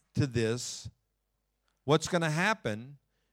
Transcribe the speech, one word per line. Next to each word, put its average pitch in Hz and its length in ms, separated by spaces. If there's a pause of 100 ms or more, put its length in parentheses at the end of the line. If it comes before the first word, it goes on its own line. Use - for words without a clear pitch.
(140)
to 147 140
this, 117 600 (960)
what's 156 240
gonna 165 220
happen 147 680 (360)